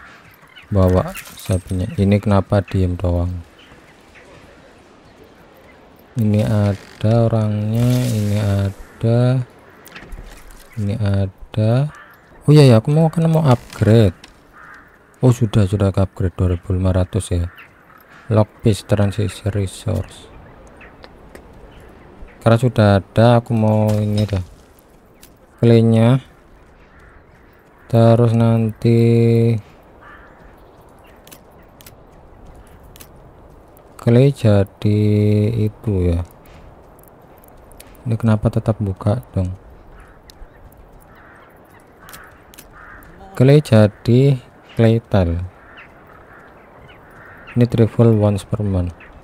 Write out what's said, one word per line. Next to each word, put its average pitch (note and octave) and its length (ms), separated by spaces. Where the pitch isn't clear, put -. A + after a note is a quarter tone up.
bawa F#2 400
sapinya. F#2 640
Ini G2+ 160
kenapa G2+ 480
diem F#2 320
doang? F2 400
Ini G#2+ 320
ada G#2+ 800
orangnya, A2 640
ini G#2 320
ada, G2+ 800
ini G2+ 160
ada. G#2+ 960
Oh D3 80
iya D3 80
ya, A2+ 160
aku - 80
mau, D#3 240
kan E3 160
mau D#3+ 160
upgrade. A2 720
Oh B2+ 80
sudah, A2 320
sudah G2 320
ke G2 80
upgrade - 320
dua F#2 160
ribu F2+ 240
lima F#2 160
ratus F#2 400
ya. F2 160
Lockpiece G#2+ 560
transisi G2+ 640
resource. G2 800
Karena A#2 160
sudah G#2 400
ada, A#2 400
aku A#2 160
mau G#2+ 400
ini G#2 320
dah. F#2 160
Claynya. A#2 600
Terus A2+ 480
nanti A#2 640
clay B2 400
jadi G#2 640
itu G#2+ 280
ya. E2+ 80
Ini A#2 160
kenapa A2 320
tetap A2+ 260
buka G#2 540
dong? F#2 180
Clay C#3+ 300
jadi A#2+ 720
clay A2+ 240
tile. F2 400
Ini A#2+ 80
travel A2+ 560
once G#2 240
per - 160
month. F#2 320